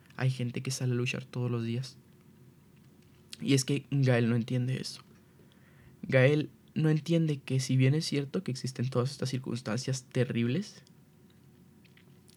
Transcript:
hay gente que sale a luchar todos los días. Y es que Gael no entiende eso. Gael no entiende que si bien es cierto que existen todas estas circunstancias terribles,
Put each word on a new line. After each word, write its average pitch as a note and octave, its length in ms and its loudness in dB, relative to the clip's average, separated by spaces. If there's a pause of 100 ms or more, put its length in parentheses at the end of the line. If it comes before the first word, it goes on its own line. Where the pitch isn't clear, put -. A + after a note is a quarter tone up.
(160)
hay B2+ 140 0
gente B2 320 -4
que C3+ 80 -6
sale B2+ 220 -2
a A#2+ 40 0
luchar B2 280 -4
todos B2 260 -4
los A#2 140 -2
días. A#2 320 -6 (1400)
Y C#3 140 2
es C3 100 2
que C#3+ 260 -2
Gael B2+ 380 4
no A#2 80 2
entiende B2+ 440 -2
eso. - 200 -10 (1000)
Gael C3+ 480 4 (240)
no D#3 160 4
entiende D#3 500 2
que C3 200 0
si C3 180 0
bien C3 160 6
es D#3+ 100 0
cierto C#3 380 -2
que - 80 -6
existen B2+ 400 -4
todas B2+ 200 0
estas - 200 -6
circunstancias B2+ 760 -6
terribles, A#2+ 800 -2 (1500)